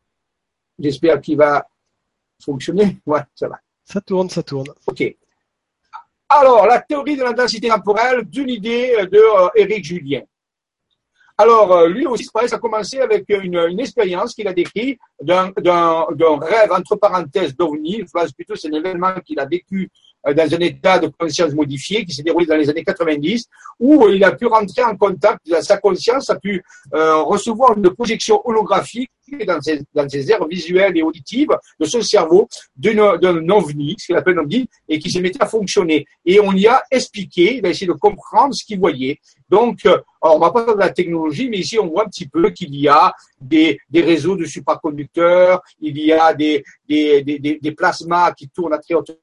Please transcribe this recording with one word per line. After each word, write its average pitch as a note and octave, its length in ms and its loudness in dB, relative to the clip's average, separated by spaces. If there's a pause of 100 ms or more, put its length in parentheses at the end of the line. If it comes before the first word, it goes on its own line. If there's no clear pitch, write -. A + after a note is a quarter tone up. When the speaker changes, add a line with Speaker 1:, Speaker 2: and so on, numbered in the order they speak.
(760)
Speaker 1:
J'espère C#3+ 440 0
qu'il D3+ 160 -4
va D3 300 0 (760)
fonctionner. F3 640 -2
Ouais, D3 160 -2 (140)
ça - 120 -8
va. - 120 -14 (260)
Speaker 2:
Ça - 160 -8
tourne, F#3 280 -4
ça E3 140 -6
tourne. C3+ 240 -8 (200)
Speaker 1:
OK. - 160 -6 (1200)
Alors, C4 380 6
la A#3+ 140 4
théorie C#4+ 380 -6
de C4 60 -4
la A#3+ 100 -2
densité A3+ 340 -2
temporelle A3+ 560 0
d'une B3 260 -8
idée, A#3+ 480 -2
euh, G3 80 0
de, F3+ 120 2
euh, A3 380 6
Éric G3+ 280 2
Julien. C#3+ 380 -8 (1160)
Alors, G#3+ 360 6
euh, E3+ 140 6
lui A#3 180 -2
aussi, A#3+ 180 -4
c'est - 80 -16
pareil, A3+ 180 -2
ça A3 60 -4
a G#3+ 40 -8
commencé G#3+ 400 -6
avec G#3+ 300 0
une, F#3+ 280 -2 (120)
une F3+ 100 -6
expérience A3 540 -4
qu'il G#3 140 -8
a F3+ 60 -4
décrite G#3+ 460 -4 (220)
d'un, F#3 360 0
d'un, E3+ 540 2
d'un D3+ 280 2
rêve, G3 320 2
entre F#3 240 -2
parenthèses, F3+ 600 -2
d'ovni. E3 500 -4
Je - 60 -20
pense E3+ 200 -4
plutôt - 220 -14
que G3 60 -10
c'est D#3 100 -10
un D3+ 80 -6
événement F#3 380 -4 (100)
qu'il C#3+ 140 -8
a C#3 60 -4
vécu, F3+ 440 -8 (380)
euh, D3 60 0
dans D#3 200 2
un E3 60 -4
état F3 400 0
de D#3+ 80 -2
conscience D#3 460 -4
modifié D3+ 520 -6
qui E3+ 80 -14
s'est C#3 100 -14
déroulé E3 220 0
dans D#3 120 0
les D3 120 0
années D#3 140 -6
quatre-vingt-dix, E3 640 -4 (320)
où, C4 260 6
euh, G3+ 100 4
il F#3+ 80 4
a F#3 80 6
pu A#3 140 -6
rentrer A3 380 0
en A3+ 120 0
contact, G3+ 440 0 (220)
sa F#3+ 160 0
conscience A3+ 520 0
a F#3 60 0
pu, G3 280 -8 (300)
euh, D#3 300 2
recevoir G#3+ 540 2
une F#3+ 120 4
projection A3 580 0
holographique G#3 640 -2 (360)
dans E3 140 -2
ses, D3 200 -4 (120)
dans C#3+ 160 -2
ses C#3 200 -6
aires G3+ 160 2
visuelles F3+ 520 0
et D#3+ 40 2
auditives G3 560 -2 (220)
de D#3 60 -2
son A#3 160 -2
cerveau F#3+ 480 2 (260)
d'une, G3+ 420 2
d'un E3 320 0
ovni, D3+ 480 0
ce - 100 -18
qu'il E3+ 100 -2
appelle F3 200 0
un E3 40 -2
ovni, G3+ 280 -4 (200)
et D#3 100 -2
qui F3+ 100 -10
se F3+ 100 -4
mettait F#3 220 -4
à G3+ 60 0
fonctionner. F3+ 580 -2 (200)
Et G3 160 6
on G3 100 2
y F#3+ 160 2
a A#3+ 240 4
expliqué, G#3+ 640 -2
il G#3 100 -6
a F3 40 0
essayé F3 180 -4
de E3+ 60 -2
comprendre G#3+ 600 0
ce - 120 -12
qu'il G#3 120 -10
voyait. D3 420 -2 (280)
Donc, G#3 380 0
euh, F3+ 120 6 (240)
alors, D#3 140 6
on D#3 40 0
va E3 120 2
pas A3+ 140 0
faire G#3+ 100 0
de G3 60 -4
la F3 80 2
technologie, E3 600 -4
mais G#3 100 -6
ici, A3 200 -4
on F#3 80 -2
voit E3+ 160 -2
un G#3+ 60 -4
petit - 180 -14
peu E3+ 220 0
qu'il D3 260 -10
y C#3+ 140 2
a D#3+ 240 6 (260)
des, D3+ 400 2 (100)
des D#3+ 120 2
réseaux E3 340 0
de E3+ 100 -6
supraconducteurs, E3+ 1160 0 (180)
il D3 180 -8
y D3+ 140 0
a D#3+ 220 4
des, D3+ 300 -2 (240)
des, D3 360 2
des, C#3+ 160 -6
des, D3 180 -4
des D3 140 -8
plasmas E3+ 600 -2
qui C#3 160 -20
tournent E3 240 -6
à D3+ 60 -4
très E3+ 160 -6
haute D#3+ 280 -4